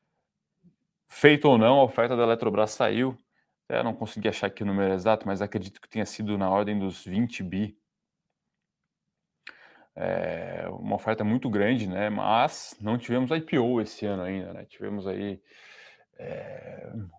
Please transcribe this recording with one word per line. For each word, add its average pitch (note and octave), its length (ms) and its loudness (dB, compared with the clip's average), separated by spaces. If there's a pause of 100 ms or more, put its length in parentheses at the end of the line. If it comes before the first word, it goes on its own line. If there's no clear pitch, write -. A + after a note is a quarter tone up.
(1080)
feito D3 400 6
ou C3 120 8
não, B2 220 8
a C3+ 40 8
oferta A#2+ 320 2
da A#2 60 2
Eletrobras A2+ 480 2
saiu. A#2+ 480 0 (500)
Eu A#2+ 160 -2
não A2+ 100 -4
consegui - 340 -4
achar G2+ 200 -2
aqui - 160 -8
o - 20 -2
número G2 260 2
exato, G#2 340 2
mas G2 140 -2
acredito G2 400 -6
que - 80 -20
tenha A2 160 -4
sido G#2 320 -4
na F#2+ 140 0
ordem G#2 260 2
dos F#2+ 280 -4
vinte A2+ 380 -2
bi. F#2+ 360 -6 (2250)
É, F2 760 -6
uma G2 260 -4
oferta A2 260 -2
muito A#2+ 260 0
grande, G#2+ 400 2
né? G2 220 -2
Mas G#2+ 720 0
não A2 180 -2
tivemos B2 320 -2
I D#3+ 100 0
P D#3+ 200 0
O A#2+ 200 2
esse G#2+ 260 -6
ano F#2+ 180 -4
ainda, F#2 280 -6
né? G2 120 -14
Tivemos G2+ 420 -10
aí, G2 340 -6 (800)
é, - 760 -12 (260)